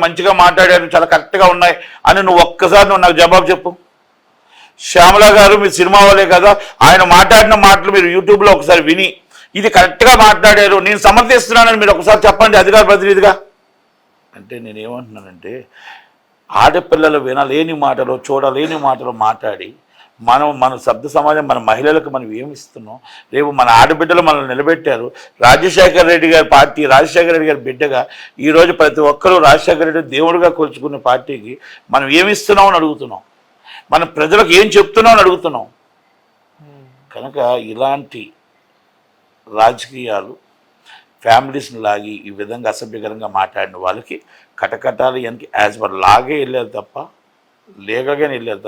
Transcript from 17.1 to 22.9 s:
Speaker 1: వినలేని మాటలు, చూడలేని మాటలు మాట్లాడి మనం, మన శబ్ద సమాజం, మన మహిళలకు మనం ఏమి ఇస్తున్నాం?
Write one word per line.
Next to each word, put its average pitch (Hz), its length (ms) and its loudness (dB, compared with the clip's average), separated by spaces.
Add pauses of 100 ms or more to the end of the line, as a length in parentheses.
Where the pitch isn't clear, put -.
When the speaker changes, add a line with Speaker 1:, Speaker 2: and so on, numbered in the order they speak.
Speaker 1:
వినలేని 139 480 -4 (100)
మాటలు, 131 300 -4 (120)
చూడలేని 139 500 -4 (100)
మాటలు 127 260 -6 (120)
మాట్లాడి 107 440 -8 (600)
మనం, 143 200 0 (140)
మన 131 100 0 (120)
శబ్ద 117 200 -4 (100)
సమాజం, 151 360 -2
మన 127 80 -4 (100)
మహిళలకు 151 460 -2
మనం 127 120 -10 (140)
ఏమి 147 160 -16
ఇస్తున్నాం? 113 400 -20 (380)